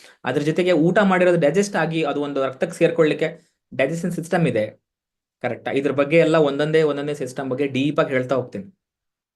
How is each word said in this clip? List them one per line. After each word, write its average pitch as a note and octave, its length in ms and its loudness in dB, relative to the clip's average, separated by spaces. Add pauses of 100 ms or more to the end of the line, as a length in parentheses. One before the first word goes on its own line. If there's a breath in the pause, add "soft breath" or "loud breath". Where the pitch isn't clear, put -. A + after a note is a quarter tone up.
(240 soft breath)
ಅದ್ರ C#3 180 -2
ಜೊತೆಗೆ F3 300 0
ಊಟ E3+ 260 4
ಮಾಡಿರೋದು F3+ 420 4
ಡೈಜೆಸ್ಟ್ F3 360 0
ಆಗಿ D#3+ 260 -2
ಅದು C#3+ 180 -2
ಒಂದು C#3+ 240 -4
ರಕ್ತಕ್ಕೆ E3+ 320 -6
ಸೇರ್ಕೊಳ್ಳಿಕ್ಕೆ D#3+ 800 0 (180)
ಡೈಜೆಷನ್ E3 380 -2
ಸಿಸ್ಟಮ್ E3+ 360 -2
ಇದೆ. G#2+ 220 -2 (720)
ಕರೆಕ್ಟಾ? A#2 280 -6
ಇದ್ರ C#3 220 -2
ಬಗ್ಗೆ C#3+ 260 2
ಎಲ್ಲ D#3+ 180 4
ಒಂದೊಂದೇ, D3+ 460 2
ಒಂದೊಂದೇ D3 320 -2
ಸಿಸ್ಟಮ್ C3+ 360 -8
ಬಗ್ಗೆ C#3 160 -2
ಡೀಪ್ C#3 340 -2
ಆಗಿ D3 80 2
ಹೇಳ್ತಾ C3 260 -2
ಹೋಗ್ತೀನಿ. G#2+ 440 -8 (580)